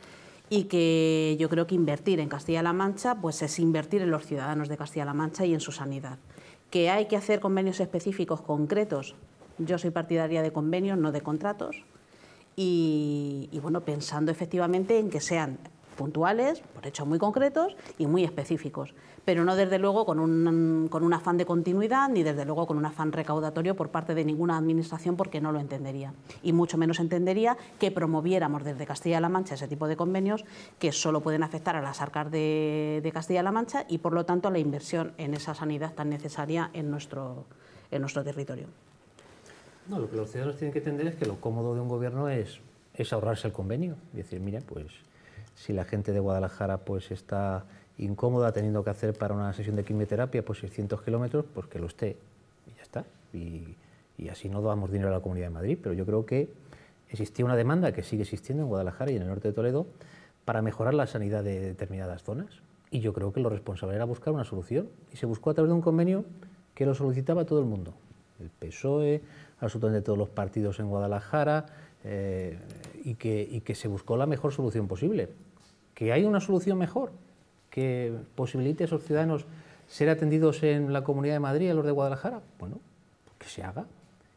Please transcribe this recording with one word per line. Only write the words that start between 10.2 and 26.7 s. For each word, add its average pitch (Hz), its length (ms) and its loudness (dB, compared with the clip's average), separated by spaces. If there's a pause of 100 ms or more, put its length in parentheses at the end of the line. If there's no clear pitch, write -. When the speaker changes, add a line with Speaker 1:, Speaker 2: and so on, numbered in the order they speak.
Speaker 1:
de 156 120 0
convenios, 180 440 0
no 156 160 2
de 147 80 -2
contratos, 156 640 -4 (720)
y, 151 960 2
y, 156 80 -4
bueno, 160 220 0
pensando 151 480 0
efectivamente 180 680 2
en 214 120 2
que 151 100 0
sean 151 380 0 (380)
puntuales, 185 640 2
por - 260 -16
hechos 143 200 -6
muy 160 120 2
concretos 277 580 2 (220)
y 151 80 2
muy 175 180 4
específicos, 147 680 -4 (320)
pero 170 180 4
no 185 100 4
desde 190 240 4
luego 202 280 4
con 156 120 2
un, 165 720 4
con 160 140 0
un 170 80 6
afán 170 240 2
de 175 80 4
continuidad 196 640 4
ni 214 140 4
desde 147 240 0
luego 156 200 0
con 151 120 0
un 151 80 0
afán 151 260 -2
recaudatorio 160 640 0
por 156 140 -2
parte 165 240 -2
de 156 100 2
ninguna 160 320 2
administración, 160 600 0
porque 170 260 -2
no 156 100 0
lo 151 80 0
entendería, 139 540 -8 (280)
y 170 120 2
mucho 170 240 4